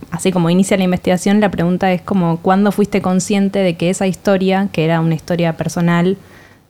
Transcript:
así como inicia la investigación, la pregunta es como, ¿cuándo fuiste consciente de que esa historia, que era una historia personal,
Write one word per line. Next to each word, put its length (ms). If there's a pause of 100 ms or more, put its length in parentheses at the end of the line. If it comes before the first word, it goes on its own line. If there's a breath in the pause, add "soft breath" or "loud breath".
(100)
así 220
como 160
inicia 300
la 60
investigación, 560
la 100
pregunta 420
es 80
como, 380
¿cuándo 340
fuiste 300
consciente 560
de 180
que 140
esa 160
historia, 680
que 140
era 160
una 120
historia 440
personal, 580 (540 loud breath)